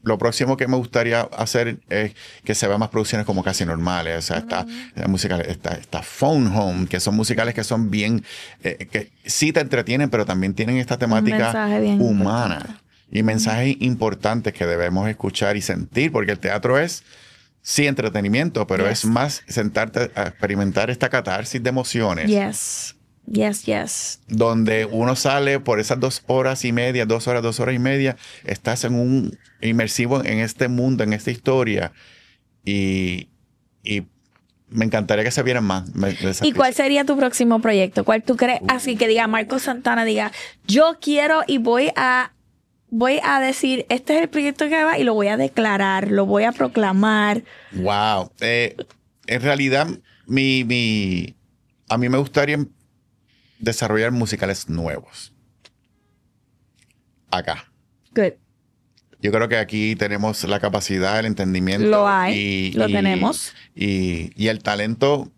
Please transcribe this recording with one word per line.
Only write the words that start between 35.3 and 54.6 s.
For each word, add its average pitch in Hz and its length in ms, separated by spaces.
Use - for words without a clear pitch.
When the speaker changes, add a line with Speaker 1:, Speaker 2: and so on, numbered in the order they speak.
Speaker 1:
se 135 120
vieran 123 220
más. 92 300
Me, 98 140
me - 40
Speaker 2:
¿Y - 40
cuál 95 180
Speaker 1:
satisface. 262 380
Speaker 2:
sería 285 320
tu 277 120
próximo 240 440
proyecto? 202 440
¿Cuál 220 180
tú 247 140
crees? 247 260
Speaker 1:
Uh. 185 80
Speaker 2:
Así 254 260
que 226 120
diga, 226 180
Marco 220 320
Santana, 240 460
diga, 214 280
"Yo 311 340
quiero 294 460
y 277 120
voy 240 380
a, 254 360
voy 254 320
a 277 180
decir, 262 480
este 254 280
es 330 60
el 320 60
proyecto 285 400
que 311 160
va", 320 140
y 269 60
lo 226 100
voy 202 140
a 214 80
declarar, 202 760
lo 196 160
voy 202 180
a 240 80
proclamar. 214 880
Speaker 1:
Wow. 101 580
Eh, 117 360
en 117 160
realidad, 139 440
mi, 131 380
mi, 107 720
a 113 100
mí 123 100
me 131 100
gustaría 143 400
desarrollar 113 520
musicales 104 560